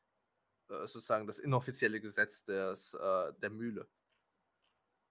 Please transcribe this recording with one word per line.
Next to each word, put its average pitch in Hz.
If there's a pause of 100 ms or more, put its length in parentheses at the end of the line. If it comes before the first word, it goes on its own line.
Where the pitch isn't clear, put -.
(680)
äh, 92
sozusagen 110
das 104
inoffizielle 123
Gesetz 107
des, 95
äh, 92
der 104
Mühle. 110 (1200)